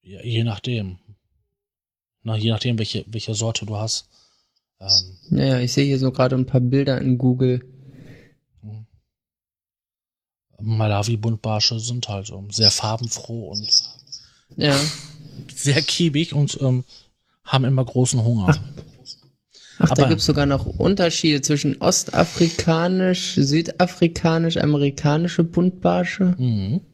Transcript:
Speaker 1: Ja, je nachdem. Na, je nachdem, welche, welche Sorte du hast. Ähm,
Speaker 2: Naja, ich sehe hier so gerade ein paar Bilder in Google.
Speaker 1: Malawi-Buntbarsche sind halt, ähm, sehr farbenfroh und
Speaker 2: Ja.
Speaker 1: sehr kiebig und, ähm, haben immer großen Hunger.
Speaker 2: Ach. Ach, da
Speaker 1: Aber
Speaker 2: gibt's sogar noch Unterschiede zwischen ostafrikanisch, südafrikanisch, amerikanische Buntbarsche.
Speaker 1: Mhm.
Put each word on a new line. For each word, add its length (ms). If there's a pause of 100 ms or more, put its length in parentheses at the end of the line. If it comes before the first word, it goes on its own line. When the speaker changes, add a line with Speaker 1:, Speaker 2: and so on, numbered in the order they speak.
Speaker 1:
Ja, 180
je 220
nachdem. 560 (1200)
Na, 120
je 160
nachdem, 260
welche, 300
welche 260
Sorte 320
du 120
hast. 320 (680)
Ähm, 380 (120)
Speaker 2:
Naja, 300
ich 120
sehe 140
hier 140
so 120
gerade 240
ein 100
paar 160
Bilder 400
in 160
Google. 460 (3000)
Speaker 1:
Malawi-Buntbarsche 1200
sind 300
halt, 220
ähm, 200
sehr 200
farbenfroh 800
und 180 (880)
Speaker 2:
Ja. 200 (800)
Speaker 1:
sehr 260
kiebig 520
und, 280
ähm, 220 (600)
haben 200
immer 220
großen 380
Hunger. 260
Speaker 2:
Ach. 100 (1200)
Ach, 100
da 40 (100)
Speaker 1:
Aber 60
Speaker 2:
gibt's 160
sogar 220
noch 180
Unterschiede 760
zwischen 400
ostafrikanisch, 1500
südafrikanisch, 1200
amerikanische 840
Buntbarsche. 920
Speaker 1:
Mhm. 440 (120)